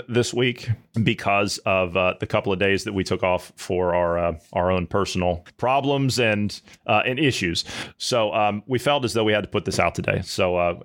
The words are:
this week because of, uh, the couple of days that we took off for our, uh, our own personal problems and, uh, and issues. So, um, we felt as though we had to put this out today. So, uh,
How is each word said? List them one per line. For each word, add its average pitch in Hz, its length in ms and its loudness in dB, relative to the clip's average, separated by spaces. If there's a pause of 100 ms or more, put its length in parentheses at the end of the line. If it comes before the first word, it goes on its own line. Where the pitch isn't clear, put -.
this 120 260 0
week 123 360 -2 (340)
because 101 560 0
of, 92 380 0
uh, 92 220 2
the - 60 -4
couple 104 280 -2
of 92 40 -2
days 98 280 2
that 107 80 -6
we 95 100 0
took 92 200 -2
off 90 340 0
for 90 360 0
our, 87 240 2
uh, 85 220 -2 (140)
our 92 180 2
own 90 160 0
personal 90 580 -2 (120)
problems 135 600 0
and, 107 420 0 (280)
uh, 107 180 4
and 127 140 -2
issues. 104 460 0 (320)
So, 110 360 0
um, 104 320 0
we 123 140 0
felt 143 240 2
as 110 100 -2
though 113 120 2
we 107 80 4
had 104 100 2
to 87 60 -10
put 104 160 -2
this - 140 -2
out 87 140 4
today. - 300 -2
So, 90 320 0
uh, 87 300 0